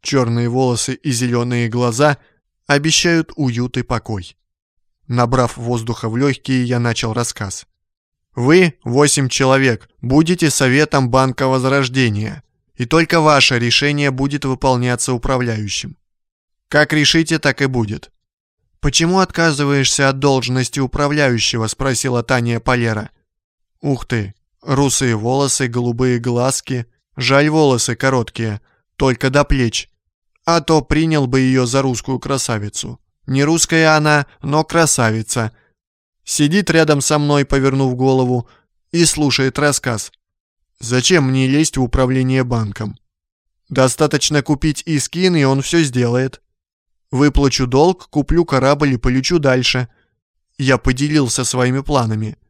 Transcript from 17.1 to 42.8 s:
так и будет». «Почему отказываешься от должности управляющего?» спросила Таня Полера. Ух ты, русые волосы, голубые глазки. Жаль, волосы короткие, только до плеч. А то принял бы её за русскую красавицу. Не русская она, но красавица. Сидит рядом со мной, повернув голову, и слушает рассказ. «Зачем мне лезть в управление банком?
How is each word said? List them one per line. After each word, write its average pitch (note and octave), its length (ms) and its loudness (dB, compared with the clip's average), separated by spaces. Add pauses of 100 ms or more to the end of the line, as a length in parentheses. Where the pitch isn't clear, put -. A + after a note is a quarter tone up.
так C#3 220 -2
и C3+ 60 2
будет». A2 440 -4 (760)
«Почему E3 320 2
отказываешься C#3+ 920 2
от C3+ 100 -2
должности C3 600 0
управляющего?» C3+ 840 0
спросила B2 560 -2
Таня A#2 380 -2
Полера. A2+ 500 -2 (720)
Ух C#3+ 240 -4
ты, G#2 300 -4 (260)
русые C3+ 540 0
волосы, C3 500 -2
голубые A#2+ 540 -2
глазки. B2 680 -4 (320)
Жаль, C3+ 320 2
волосы C3+ 460 2
короткие, A#2 680 -4 (340)
только C3 360 0
до C#3+ 120 4
плеч. B2+ 460 -2 (560)
А E3 160 2
то D#3 220 2
принял D3+ 420 0
бы C3 140 0
её C3 260 2
за C3+ 160 0
русскую B2+ 380 -4
красавицу. A2 800 -6 (260)
Не C#3 180 0
русская D#3+ 540 2
она, D3+ 300 2 (160)
но D3+ 200 0
красавица. A2+ 880 -2 (720)
Сидит E3+ 460 0
рядом D#3 320 4
со D3+ 160 0
мной, D3 260 2
повернув C3+ 520 0
голову, B2+ 520 0 (440)
и E3+ 140 2
слушает C3+ 520 0
рассказ. C#3 540 -2 (680)
«Зачем B2+ 500 2
мне C3 180 2
лезть D3 300 0
в C3 40 0
управление C3 600 0
банком? A2 560 -4 (680)